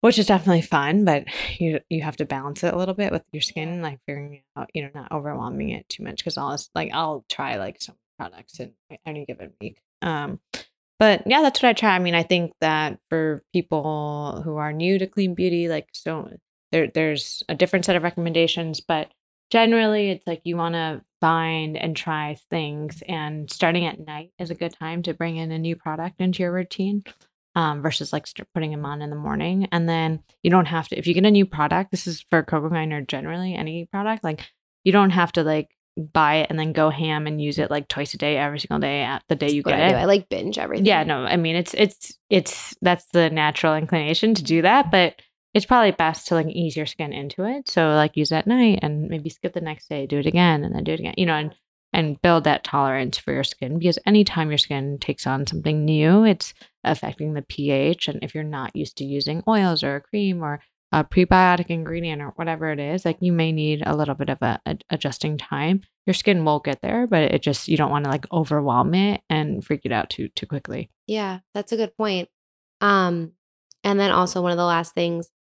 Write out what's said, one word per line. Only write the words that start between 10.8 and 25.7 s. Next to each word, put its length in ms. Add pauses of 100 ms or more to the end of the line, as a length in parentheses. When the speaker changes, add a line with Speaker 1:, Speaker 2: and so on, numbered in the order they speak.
Speaker 1:
but 260
yeah, 160
that's 200
what 80
I 20
try. 220
I 40
mean, 160
I 80
think 380
that 380 (120)
for 320 (100)
people 920
who 120
are 160
new 260
to 80
clean 280
beauty, 340
like, 240
so 380 (400)
there, 160
there's 640
a 60
different 300
set 120
of 60
recommendations, 800
but 300 (400)
generally 600
it's 160
like 180
you 120
wanna 460 (180)
find 580
and 180
try 400 (140)
things, 580
and 420
starting 360
at 120
night 400
is 120
a 40
good 200
time 280
to 120
bring 220
in 140
a 80
new 180